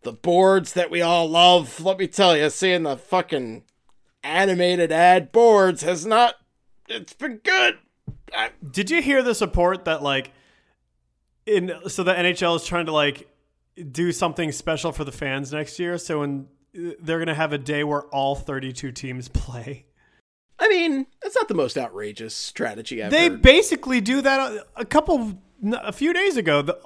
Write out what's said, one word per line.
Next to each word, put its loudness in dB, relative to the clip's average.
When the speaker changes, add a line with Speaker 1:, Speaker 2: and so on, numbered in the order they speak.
Speaker 1:
the -10
boards 4
that -2
we 0
all 2
love. 2
Let -2
me -2
tell 4
you, 2
seeing 0
the -4
fucking -4
animated 2
ad 6
boards 6
has -2
not, 4
it's -12
been -10
good. 0
I -4
Speaker 2:
Did -4
you 0
hear 2
the 0
support 0
that, -2
like, -2
in, 0
so -6
the 2
N 0
H 0
L 2
is -4
trying -4
to, -6
like, 0
do -2
something -2
special -4
for -6
the -12
fans -6
next -10
year? -4
So -6
when, -6
they're -8
gonna -4
have -2
a -4
day -4
where -2
all -2
thirty-two -10
teams -12
<laughs> -20
play. -8
Speaker 1:
I 0
mean, 0
that's -10
not 0
the -2
most -2
outrageous -10
strategy -8
I've -4
Speaker 2:
They 4
Speaker 1:
heard. -4
Speaker 2:
basically 6
do 0
that 2
a, -12
a -8
couple, 0
a -6
few -2
days 0
ago. 2
The, -4